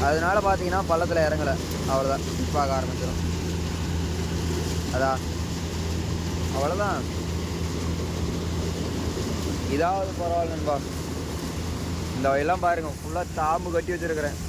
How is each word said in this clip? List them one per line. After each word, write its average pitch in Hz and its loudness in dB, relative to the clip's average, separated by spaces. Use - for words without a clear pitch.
அதனால 165 4
பாத்தீங்கன்னா 185 4
பள்ளத்துல 165 4
இறங்கல. 147 2
அவ்வளவுதான், 135 2
ஸ்லிப் 131 0
ஆக 135 2
ஆரம்பிச்சிடும். 131 -2
அதா, 135 4
அவ்வளவுதான். 170 0
இதாவது 190 2
பரவாயில்ல 170 0
நண்பா. 151 0
இந்த 131 2
வயல்லாம் 170 2
பாருங்க, 165 0
ஃபுல்லா 165 -4
தாம்பு 170 0
கட்டி 170 0
வச்சிருக்கிறேன். 160 -2